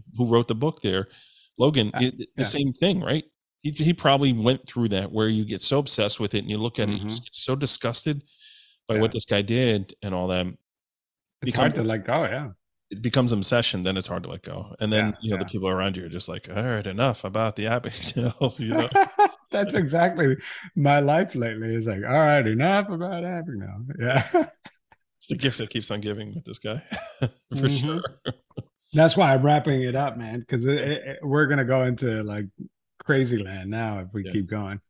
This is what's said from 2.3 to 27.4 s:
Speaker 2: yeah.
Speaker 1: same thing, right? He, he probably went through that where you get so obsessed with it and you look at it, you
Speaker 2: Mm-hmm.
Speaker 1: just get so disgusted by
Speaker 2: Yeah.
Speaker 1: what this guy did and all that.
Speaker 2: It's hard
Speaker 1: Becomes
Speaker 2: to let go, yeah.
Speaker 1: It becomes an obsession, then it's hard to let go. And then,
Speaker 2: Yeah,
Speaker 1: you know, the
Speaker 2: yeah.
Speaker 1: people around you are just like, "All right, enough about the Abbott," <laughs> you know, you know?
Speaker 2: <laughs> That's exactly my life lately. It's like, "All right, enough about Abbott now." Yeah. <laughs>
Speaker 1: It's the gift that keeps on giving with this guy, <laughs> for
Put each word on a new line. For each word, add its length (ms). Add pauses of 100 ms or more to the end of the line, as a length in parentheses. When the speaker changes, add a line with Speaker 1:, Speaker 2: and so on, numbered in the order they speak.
Speaker 2:
yeah. 60
Speaker 1:
same 300
thing, 260
right? 240 (400)
He, 80
he 220
probably 400
went 340
through 220
that 220
where 180
you 160
get 160
so 180
obsessed 400
with 160
it 40
and 120
you 60
look 200
at 120
it, 20
you 80
Speaker 2:
Mm-hmm. 100
Speaker 1:
just 140
get 100
so 220
disgusted 680 (680)
by 80
Speaker 2:
Yeah. 60
Speaker 1:
what 120
this 120
guy 160
did 520 (100)
and 100
all 140
that. 180 (960)
Speaker 2:
It's 140
hard 160
Speaker 1:
Becomes 40
Speaker 2:
to 80
let 220
go, 200
yeah. 240 (420)
Speaker 1:
It 100
becomes 300
an 80
obsession, 420
then 160
it's 100
hard 160
to 60
let 140
go. 360
And 140
then, 120
Speaker 2:
Yeah, 160
Speaker 1:
you 100
know, 60
the 80
Speaker 2:
yeah. 40
Speaker 1:
people 200
around 280
you 80
are 40
just 200
like, 260
"All 80
right, 220
enough 380
about 320
the 100
Abbott," 480
<laughs> 20
you 80
know, 360
you 160
know? 120 (320)
Speaker 2:
<laughs> 320
That's 220
exactly 640 (400)
my 240
life 340
lately. 400
It's 140
like, 180
"All 60
right, 340
enough 440
about 360
Abbott 300
now." 220 (220)
Yeah. 520
<laughs> 80 (580)
Speaker 1:
It's 100
the 100
gift 200
that 140
keeps 180
on 120
giving 340
with 100
this 140
guy, 160
<laughs> 440
for 100 (260)